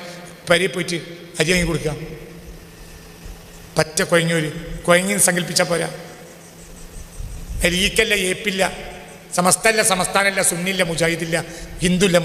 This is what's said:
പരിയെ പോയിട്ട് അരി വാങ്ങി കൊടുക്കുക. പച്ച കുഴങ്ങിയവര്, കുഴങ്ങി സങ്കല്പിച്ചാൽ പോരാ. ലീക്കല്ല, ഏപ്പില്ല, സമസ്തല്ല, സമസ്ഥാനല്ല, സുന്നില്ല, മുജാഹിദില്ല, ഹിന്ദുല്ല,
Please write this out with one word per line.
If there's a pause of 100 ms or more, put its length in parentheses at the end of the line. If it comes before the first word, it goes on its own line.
(480)
പരിയെ
പോയിട്ട് (400)
അരി
വാങ്ങി
കൊടുക്കുക. (1800)
പച്ച
കുഴങ്ങിയവര്, (360)
കുഴങ്ങി (120)
സങ്കല്പിച്ചാൽ
പോരാ. (1900)
ലീക്കല്ല, (140)
ഏപ്പില്ല, (760)
സമസ്തല്ല, (120)
സമസ്ഥാനല്ല, (100)
സുന്നില്ല,
മുജാഹിദില്ല, (480)
ഹിന്ദുല്ല,